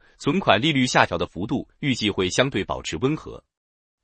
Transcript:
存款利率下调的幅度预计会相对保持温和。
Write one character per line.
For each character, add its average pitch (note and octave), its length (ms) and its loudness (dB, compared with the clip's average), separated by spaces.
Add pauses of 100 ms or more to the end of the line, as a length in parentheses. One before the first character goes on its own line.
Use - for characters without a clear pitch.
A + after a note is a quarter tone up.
(180)
存 D#3 200 0
款 A2 220 4
利 D#3 120 0
率 C3 140 2
下 C3+ 200 4
调 F2 100 -2
的 F2 100 -2
幅 F2+ 200 -8
度 B2 200 -4 (120)
预 C3+ 160 0
计 G#2 160 0
会 F#2 180 0
相 C3 220 0
对 G#2+ 120 -2
保 C#2+ 200 -6
持 - 160 -6
温 C3+ 180 -2
和。 - 260 -14 (600)